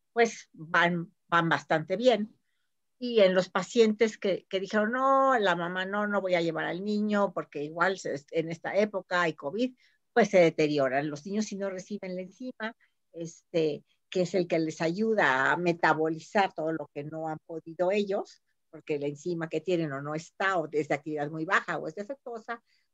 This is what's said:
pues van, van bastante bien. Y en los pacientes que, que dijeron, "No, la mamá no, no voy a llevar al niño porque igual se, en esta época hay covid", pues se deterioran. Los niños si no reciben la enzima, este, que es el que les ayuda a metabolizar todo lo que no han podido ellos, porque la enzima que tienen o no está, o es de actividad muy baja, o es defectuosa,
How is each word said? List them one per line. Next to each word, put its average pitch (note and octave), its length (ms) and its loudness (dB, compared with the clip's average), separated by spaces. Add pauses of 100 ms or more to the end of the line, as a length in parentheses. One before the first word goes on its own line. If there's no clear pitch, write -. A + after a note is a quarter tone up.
(120)
pues A3+ 400 0
van, E3+ 600 0 (140)
van E3 200 4
bastante D#3 480 0
bien. A3 380 2 (640)
Y A#3+ 220 2
en F#3 140 6
los F#3 140 2
pacientes G#3+ 680 2
que, - 320 -2
que F#3+ 100 -2
dijeron, G#3+ 320 0
"No, C4+ 460 4
la F#3+ 180 2
mamá F3+ 300 -4
no, G#3 200 -2
no G3+ 140 0
voy F#3 140 0
a E3+ 80 4
llevar D#3+ 240 -2
al E3+ 180 -6
niño G#3 480 0
porque D#3 320 -8
igual E3+ 340 -2
se, C#3+ 240 -6 (100)
en D#3+ 180 -2
esta E3 260 -6
época F#3+ 460 0
hay E3 100 0
covid", G3+ 420 -4 (380)
pues G#3+ 160 4
se G3 100 4
deterioran. D3 680 4
Los D3 160 -10
niños G#3 220 -4
si G3+ 100 -10
no G3 140 -4
reciben F#3 460 -10
la F3+ 40 -8
enzima, A3 560 -10 (360)
este, E3 720 -4 (260)
que F#3 120 0
es F3 120 -2
el F3+ 120 2
que F3 120 0
les D#3+ 240 -2
ayuda E3 680 2
a D#3 40 0
metabolizar E3 960 0
todo D#3+ 200 -4
lo D3+ 200 -8
que D3 120 -8
no D#3+ 240 -8
han D#3 180 -8
podido E3 440 -4
ellos, G#3 520 -2 (280)
porque D3+ 280 -6
la C#3+ 80 -4
enzima E3 420 -6
que D#3+ 140 -4
tienen E3 300 -2
o C3+ 100 -6
no D3 120 -8
está, F#3+ 440 -2
o D#3 120 -2
es D3+ 180 -2
de E3 60 0
actividad D3 360 -4
muy D#3+ 160 -6
baja, F#3+ 320 0
o D3+ 100 -8
es D#3+ 60 -12
defectuosa, A#3 680 -12 (320)